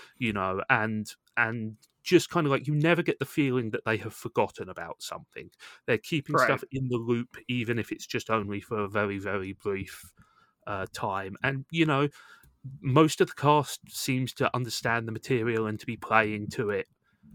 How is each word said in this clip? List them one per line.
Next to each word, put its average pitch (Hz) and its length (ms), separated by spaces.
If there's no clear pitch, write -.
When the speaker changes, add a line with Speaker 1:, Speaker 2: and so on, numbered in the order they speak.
Speaker 1:
you 113 120
know, 95 380
and, 110 460
and 113 420
just - 260
kind 170 160
of, 139 60
like, 135 160
you 151 80
never 165 260
get - 160
the 131 80
feeling 127 460
that 113 140
they 110 120
have 104 160
forgotten - 560
about 85 320
something. - 480
They're 120 100
keeping 151 380
Speaker 2:
Right. 131 100
Speaker 1:
stuff 131 260
in 131 180
the 123 80
loop, 120 400
even 120 320
if - 120
it's - 140
just - 240
only 101 320
for 113 160
a 104 100
very, 101 300
very 98 360
brief, - 600
uh, 95 260
time. 98 480
And, 135 300
you 160 160
know, 143 220
most 147 400
of 175 80
the - 40
cast 147 560
seems 131 440
to - 220
understand 117 520
the 110 40
material 113 540
and 107 140
to - 80
be 117 100
playing 107 520
to 107 200
it 98 180